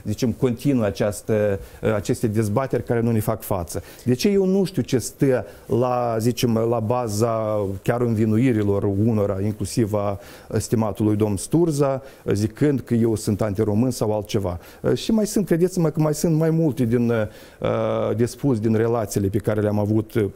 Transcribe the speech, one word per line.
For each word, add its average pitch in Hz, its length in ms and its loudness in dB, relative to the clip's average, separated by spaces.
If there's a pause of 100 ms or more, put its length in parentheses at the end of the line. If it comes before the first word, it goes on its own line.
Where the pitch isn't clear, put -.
zicem, 107 260 -2
continui 123 540 0
această, 104 760 0 (340)
aceste 120 320 -2
dezbateri 113 580 0
care 117 160 0
nu 117 100 2
ne 110 100 2
fac 110 220 -2
față. 87 400 -6 (220)
De 123 100 2
ce 202 140 0
eu 196 160 2
nu 190 200 2
știu 135 180 -4
ce 123 160 0
stă 127 460 0 (220)
la, 120 520 0
zicem, 117 360 0
la 117 260 0
baza 110 840 0 (160)
chiar 120 180 0
învinuirilor 107 920 2 (140)
unora, 101 360 0
inclusiv 104 540 -2
a 101 240 0 (400)
stimatului 107 580 0
domn 104 200 0
Sturza, 143 680 0 (300)
zicând 113 480 0
că - 140 -4
eu 113 200 2
sunt 104 280 -2
antiromân 107 480 0
sau 110 220 -2
altceva. 98 460 -2 (360)
Și - 160 -4
mai 214 160 2
sunt, 202 200 0
credeți-mă 170 440 0
că 156 100 -2
mai 156 140 2
sunt 165 220 0
mai 160 140 2
multe 160 340 2
din, 117 260 2
uh, 110 1040 -2
de 117 100 2
spus 127 320 0
din 110 160 2
relațiile 110 540 0
pe 104 100 0
care 107 220 0
le-am 104 180 2
avut 107 580 0